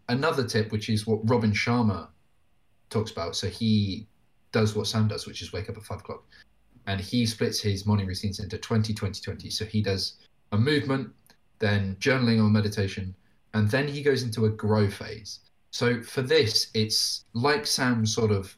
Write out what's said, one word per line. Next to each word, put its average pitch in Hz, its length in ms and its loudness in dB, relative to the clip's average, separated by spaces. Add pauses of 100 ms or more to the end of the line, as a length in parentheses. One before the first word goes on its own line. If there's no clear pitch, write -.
another 139 380 0
tip, 107 240 0
which 107 180 -4
is 107 200 0
what 110 200 0
Robin 113 220 4
Sharma 107 580 0 (840)
talks - 200 -2
about. 85 240 -8
So - 140 -4
he 104 580 0 (460)
does 107 240 2
what 101 100 -2
Sam 110 220 2
does, - 180 -6
which - 160 -12
is - 100 -14
wake 104 160 -6
up 110 80 -10
at 107 60 -16
five 110 180 -10
o'clock. - 240 -14 (640)
And 98 140 -2
he 120 260 0
splits - 340 -2
his 98 260 0
morning 101 200 2
routines 95 320 -4
into 95 200 -8
twenty, 110 360 0
twenty, 98 260 -6
twenty. - 300 -10
So - 140 -6
he 107 180 -2
does 98 320 -2 (380)
a 104 60 2
movement, 135 520 0 (480)
then 101 420 0
journaling 123 380 4
or 110 100 6
meditation, 101 640 0 (400)
and 107 160 4
then 135 180 2
he 143 140 -6
goes 131 200 2
into 113 240 0
a 107 40 4
grow 107 380 2
phase. - 520 -10 (320)
So 120 300 0
for - 200 -4
this, 139 520 2
it's - 580 0
like 143 340 0
Sam's 117 480 0
sort 110 160 2
of 98 280 -2